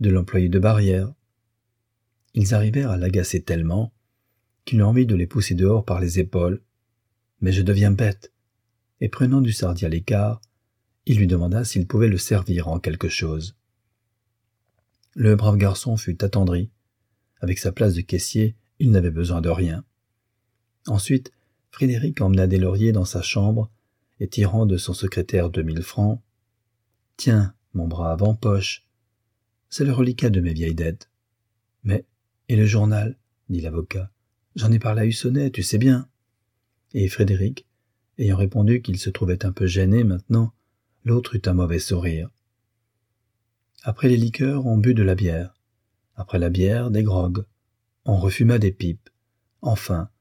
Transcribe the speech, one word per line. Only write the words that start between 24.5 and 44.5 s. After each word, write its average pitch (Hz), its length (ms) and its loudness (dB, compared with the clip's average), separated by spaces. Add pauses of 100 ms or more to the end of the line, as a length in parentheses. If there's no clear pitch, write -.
de 92 120 2
son 90 160 -6
secrétaire 92 560 -2
deux 85 120 -4
mille 80 200 -4
francs, « 107 400 -2 (920)
Tiens, 104 380 0 (200)
mon 85 120 -4
brave, 82 360 -4
en 107 120 2
poche. 101 520 -4 (840)
C'est - 160 -4
le 139 80 0
reliquat 123 380 0
de 95 100 2
mes 85 140 -2
vieilles 82 200 -4
dettes. » « 82 360 -6 (720)
Mais, 104 220 -2 (420)
et 120 80 2
le 107 100 6
journal ? » 107 520 0 (320)
dit 90 100 -2
l'avocat. « 82 500 -8 (460)
J'en 113 160 2
ai 113 60 4
parlé 110 240 -2
à 110 40 2
Hussonnet, 127 440 -2
tu 104 120 -6
sais 104 160 -2
bien. » 127 300 2 (840)
Et 95 140 0
Frédéric, 101 580 -2 (520)
ayant 98 200 0
répondu 104 420 2
qu'il 92 180 -4
se 101 120 -6
trouvait 92 340 -4
un 95 80 -2
peu 95 140 -2
gêné 95 360 2
maintenant, 110 520 0 (500)
l'autre 117 320 -2
eut 98 80 -4
un 92 80 0
mauvais 87 260 0
sourire. 85 520 -4 (1500)
Après 113 260 0
les 123 80 4
liqueurs, 131 500 -2